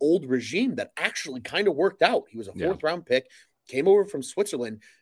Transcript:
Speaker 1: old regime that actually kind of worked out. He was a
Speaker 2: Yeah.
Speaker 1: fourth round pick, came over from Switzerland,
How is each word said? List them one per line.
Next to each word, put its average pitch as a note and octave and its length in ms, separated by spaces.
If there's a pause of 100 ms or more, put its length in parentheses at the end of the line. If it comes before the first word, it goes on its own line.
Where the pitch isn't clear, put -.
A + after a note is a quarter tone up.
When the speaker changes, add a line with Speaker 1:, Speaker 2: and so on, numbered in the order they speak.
Speaker 1:
old D#3 260
regime C3 500
that G#2+ 200
actually D3+ 440
kind F3+ 260
of F3 80
worked F#3 260
out. G#3+ 300
He A2+ 80
was G#2+ 80
a F#2 80
Speaker 2:
Yeah. F2+ 120
Speaker 1:
fourth F#3+ 180
round D#3+ 220
pick, C3 220 (380)
came C#3+ 220
over G3 160
from D#3 180
Switzerland, B2 580 (220)